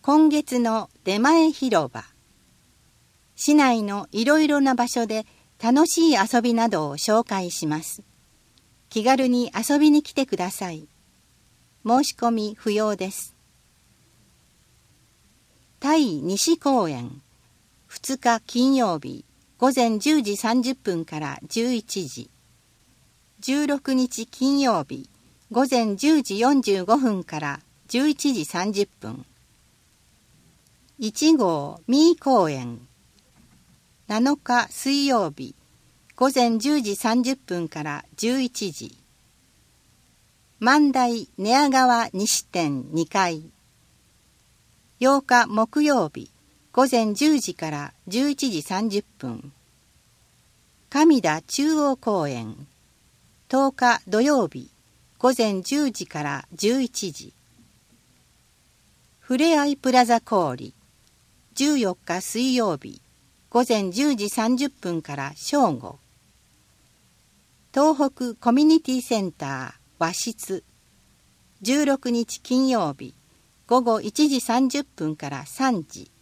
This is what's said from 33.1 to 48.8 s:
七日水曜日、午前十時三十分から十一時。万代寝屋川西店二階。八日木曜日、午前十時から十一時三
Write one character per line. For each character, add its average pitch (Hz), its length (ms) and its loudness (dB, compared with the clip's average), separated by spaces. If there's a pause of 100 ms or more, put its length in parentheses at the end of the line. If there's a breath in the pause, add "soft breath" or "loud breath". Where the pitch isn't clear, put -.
七 247 280 0
日 240 340 -2
水 277 340 -2
曜 220 260 0
日、 - 240 -14 (600)
午 269 200 2
前 233 240 2
十 285 220 0
時 202 160 -6
三 233 260 0
十 262 140 -2
分 175 320 -8
か 151 140 -12
ら 147 220 -10 (120)
十 247 240 -2
一 220 320 -6
時。 - 240 -18 (1600)
万 277 340 4
代 240 440 -2
寝 202 140 -4
屋 277 180 4
川 254 460 2
西 202 320 -4
店 143 460 -4
二 160 140 -2
階。 170 360 -2 (1600)
八 269 220 4
日 240 260 2
木 226 380 0
曜 247 240 2
日、 - 220 -14 (420)
午 262 180 4
前 220 220 2
十 294 260 2
時 185 160 -6
か 156 160 -8
ら 143 240 -10 (120)
十 254 240 -2
一 269 200 -4
時 156 120 -4
三 208 260 -4